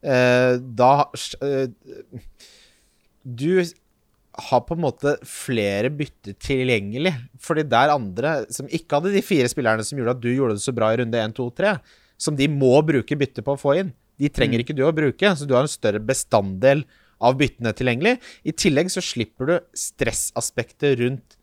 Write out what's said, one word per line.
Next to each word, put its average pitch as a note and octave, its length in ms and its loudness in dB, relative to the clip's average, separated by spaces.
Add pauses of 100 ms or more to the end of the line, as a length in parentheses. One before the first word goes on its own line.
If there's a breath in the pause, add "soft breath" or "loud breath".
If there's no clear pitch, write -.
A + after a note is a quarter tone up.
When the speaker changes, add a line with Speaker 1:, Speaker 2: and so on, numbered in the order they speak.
Speaker 1:
eh, B2+ 560 4
da, B2+ 460 4 (360)
eh, C3+ 280 -2 (1600 soft breath)
du C#3+ 380 0 (720)
har - 300 0
på - 120 -8
en E3+ 40 -4
måte C#3+ 360 0 (100)
flere G#2 680 -2
bytter C#3+ 480 -10
tilgjengelig, B2+ 720 0 (260)
fordi D#3 300 -2
der B2 240 4
andre B2 560 -2
som C3+ 200 -10
ikke - 280 -4
hadde F3 160 0
de G3 100 4
fire C3 300 2
spillerne A2 320 0
som C#3+ 140 -8
gjorde B2 180 0
at B2+ 60 -14
du A#2+ 100 0
gjorde B2+ 240 0
det G2+ 80 -8
så C3+ 100 -4
bra A2 200 2
i A#2 80 0
runde A#2 180 -2
en, A2 160 -4
to, B2 140 -4
tre, G3 240 0 (420 soft breath)
som D3+ 220 -2
de C#3 100 4
må C3+ 380 4
bruke D3 320 0
bytte B2+ 260 -4
på C#3 120 -2
å - 40 -14
få C#3+ 180 2
inn, F#3 140 -4 (280)
de C#3+ 80 0
trenger C3 300 0
Speaker 2:
Mm. A#2+ 60 -2
Speaker 1:
ikke D3 120 -8
du C3 80 0
å D#3+ 100 2
bruke, D#3 420 0
så C#3+ 100 -8
du C3 80 2
har B2 80 4
en D3+ 60 0
større G#2 320 -2
bestanddel A2 840 0 (360 soft breath)
av B2 160 4
byttene A#2+ 380 -2
tilgjengelig. C3+ 440 0 (260 loud breath)
I - 80 -4
tillegg D#3 360 2
så F#3 140 -6
slipper - 440 -6
du E3+ 140 0 (140)
stressaspektet - 1300 -4
rundt B2 420 -4